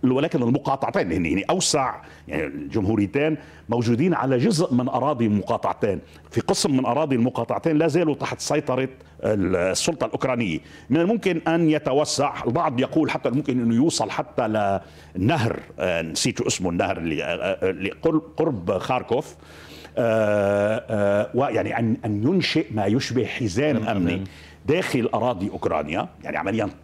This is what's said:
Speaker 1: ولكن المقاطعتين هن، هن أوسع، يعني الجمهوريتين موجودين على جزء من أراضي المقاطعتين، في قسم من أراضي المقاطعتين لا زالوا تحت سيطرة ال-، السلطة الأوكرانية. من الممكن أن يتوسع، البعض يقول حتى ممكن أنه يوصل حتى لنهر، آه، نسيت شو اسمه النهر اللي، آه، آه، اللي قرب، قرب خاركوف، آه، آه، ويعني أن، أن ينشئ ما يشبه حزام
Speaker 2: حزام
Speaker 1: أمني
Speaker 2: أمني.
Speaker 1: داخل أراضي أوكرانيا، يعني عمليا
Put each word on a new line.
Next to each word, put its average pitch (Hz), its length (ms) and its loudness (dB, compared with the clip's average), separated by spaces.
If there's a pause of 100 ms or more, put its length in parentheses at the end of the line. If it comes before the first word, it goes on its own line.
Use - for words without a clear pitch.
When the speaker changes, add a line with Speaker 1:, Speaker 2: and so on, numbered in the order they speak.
Speaker 1:
ولكن 131 400 2
المقاطعتين 131 680 0
هن، 82 140 0
هن 92 240 0
أوسع، 143 460 0 (320)
يعني 76 180 -4
الجمهوريتين 104 920 0 (320)
موجودين 120 440 2
على 131 240 0
جزء 165 360 2
من 123 160 2
أراضي 127 360 0
المقاطعتين، 101 760 0 (320)
في 113 100 -2
قسم 170 360 0
من 127 80 2
أراضي 135 300 0
المقاطعتين 120 640 0
لا 160 100 4
زالوا 156 280 2
تحت - 240 -6
سيطرة 135 500 -2 (340)
ال-، 95 320 2
السلطة 92 500 0
الأوكرانية. 117 540 0 (300)
من 143 100 4
الممكن 180 480 2
أن 165 220 4
يتوسع، 143 760 0
البعض 127 360 0
يقول 143 320 2
حتى - 180 -2
ممكن 127 320 0
أنه 117 140 2
يوصل 120 340 2
حتى 107 680 0 (360)
لنهر، 113 440 2 (200)
آه، 85 220 0
نسيت 82 360 -2
شو - 100 -2
اسمه 92 220 -2
النهر 92 280 0
اللي، 80 260 -2
آه، 67 40 -4
آه، 92 420 -2
اللي 92 200 -4
قرب، 160 320 0 (160)
قرب 104 400 0
خاركوف، 123 580 -2 (600)
آه، 107 920 2
آه، 101 460 2
ويعني 110 440 0
أن، 113 260 2
أن 104 180 -2
ينشئ 160 480 2
ما 107 140 -2
يشبه 113 400 0
حزام 117 520 0
Speaker 2:
حزام 110 200 -2
Speaker 1:
أمني 87 160 0
Speaker 2:
أمني. 95 100 -4 (420)
Speaker 1:
داخل 139 480 0
أراضي 107 360 0
أوكرانيا، 82 600 -2 (140)
يعني 76 140 -6
عمليا 98 320 -2 (140)